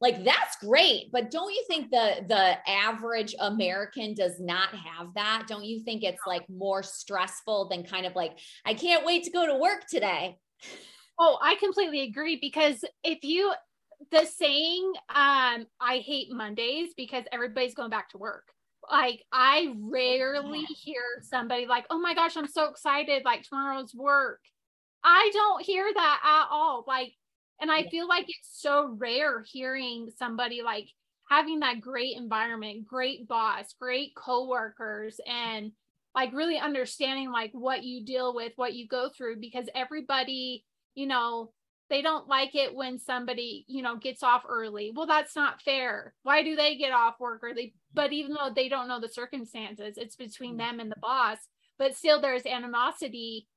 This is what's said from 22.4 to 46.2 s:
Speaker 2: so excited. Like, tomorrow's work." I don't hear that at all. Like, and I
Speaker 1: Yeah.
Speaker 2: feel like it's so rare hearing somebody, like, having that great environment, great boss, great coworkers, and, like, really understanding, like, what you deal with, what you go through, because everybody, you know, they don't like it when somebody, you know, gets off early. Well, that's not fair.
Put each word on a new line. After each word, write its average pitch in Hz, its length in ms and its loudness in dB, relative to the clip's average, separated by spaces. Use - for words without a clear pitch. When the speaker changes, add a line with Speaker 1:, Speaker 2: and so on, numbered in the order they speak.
Speaker 2:
so 302 200 2
excited. 285 580 0
Like, 233 180 2
tomorrow's 269 500 -6
work." 269 480 2
I 370 300 10
don't 403 280 4
hear 392 320 0
that 311 300 4
at 302 320 6
all. 294 320 2
Like, 254 300 -4
and 311 80 -2
I 311 100 4
Speaker 1:
Yeah. 311 100 -2
Speaker 2:
feel 339 180 -4
like 349 220 2
it's - 320 -16
so 285 300 4
rare 240 520 -2
hearing 254 680 -8
somebody, 240 520 -6
like, 214 260 -4
having 311 320 4
that 240 200 0
great 254 360 -4
environment, 220 680 -4
great 254 400 -4
boss, 220 460 -2
great 254 420 -4
coworkers, 220 1120 -4
and, 226 460 -6
like, 254 180 0
really 311 280 0
understanding, 269 720 -4
like, 226 220 -2
what 254 280 -2
you 247 220 -10
deal 254 300 -2
with, 233 200 -6
what 247 200 -2
you 240 120 -12
go 254 220 -2
through, 233 320 -8
because 240 340 -8
everybody, 262 880 -4
you 269 120 -6
know, 233 460 -2
they 285 140 2
don't 311 240 0
like 269 300 2
it 269 180 0
when 254 240 -6
somebody, 240 720 -6
you 262 120 -6
know, 240 140 -4
gets 254 300 -8
off 247 240 6
early. 214 440 -6
Well, 302 140 -4
that's 302 300 2
not 294 260 0
fair. 254 520 -2